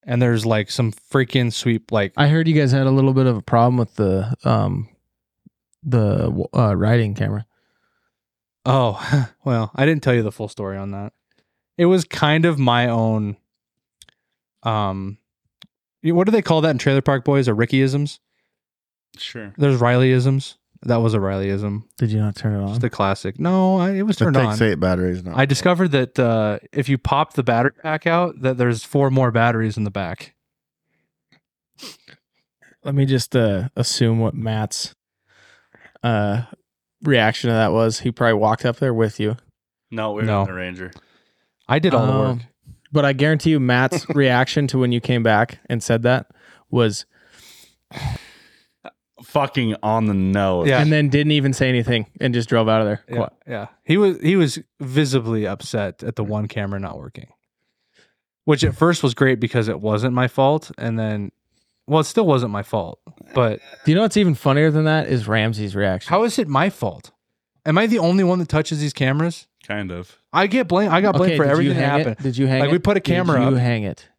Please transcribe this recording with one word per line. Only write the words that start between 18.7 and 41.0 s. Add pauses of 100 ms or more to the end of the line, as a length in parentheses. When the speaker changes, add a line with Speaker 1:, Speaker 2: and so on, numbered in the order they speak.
Speaker 3:
Sure.
Speaker 1:
There's
Rileyisms. (280)
That
was
a
Rileyism. (120)
Speaker 2:
Did
you
not
turn
it
on?
Speaker 1:
Just
a
classic.
No,
I,
it
was
Speaker 4:
It
Speaker 1:
turned
Speaker 4:
takes
Speaker 1:
on.
Speaker 4:
eight
batteries
now.
Speaker 1:
I
discovered
that,
uh, (120)
if
you
pop
the
battery (100)
pack
out,
that
there's
four
more
batteries
in
the
back. (2500)
Speaker 2:
Let
me
just,
uh,
assume
what
Matt's, (1080)
uh, (580)
reaction
to
that
was.
He
probably
walked
up
there
with
you. (540)
Speaker 3:
No,
we
were
Speaker 1:
No.
Speaker 3:
in
the
Ranger. (760)